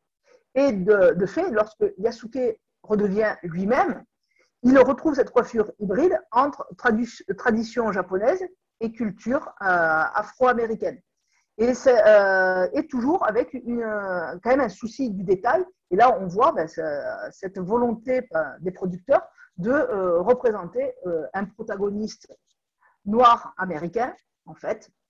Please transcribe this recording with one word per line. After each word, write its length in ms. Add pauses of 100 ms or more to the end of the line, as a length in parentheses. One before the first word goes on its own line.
(540)
Et 180
de, 400
de 140
fait, 240
lorsque 340 (140)
Yasuke 600 (240)
redevient 600
lui-même, 600 (600)
il 140
retrouve 380
cette 140
coiffure 500
hybride 360 (140)
entre 460
tradu-, 480 (120)
tradition 540
japonaise 560 (320)
et 140
culture, 560 (120)
euh, 440 (100)
afro-américaine. 840 (580)
Et 160
c'est, 320
euh, 680
et 140
toujours 400
avec 280
une, 280
euh, 580
quand 100
même 100
un 80
souci 420
du 140
détail. 400 (260)
Et 60
là, 220
on 100
voit, 240
ben, 160
ce-, 120 (520)
cette 260
volonté, 720
ben, 300
des 100
producteurs 560 (320)
de, 120
euh, 520
représenter, 720 (120)
euh, 280
un 100
protagoniste 880 (720)
noir 540
américain, 560 (320)
en 80
fait, 340 (220)